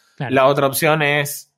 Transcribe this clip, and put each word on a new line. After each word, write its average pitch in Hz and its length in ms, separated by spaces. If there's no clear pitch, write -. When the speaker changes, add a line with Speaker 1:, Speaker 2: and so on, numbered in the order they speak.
Speaker 1:
Claro. 127 160
Speaker 2:
La 131 140
otra 143 200
opción 151 360
es, 143 540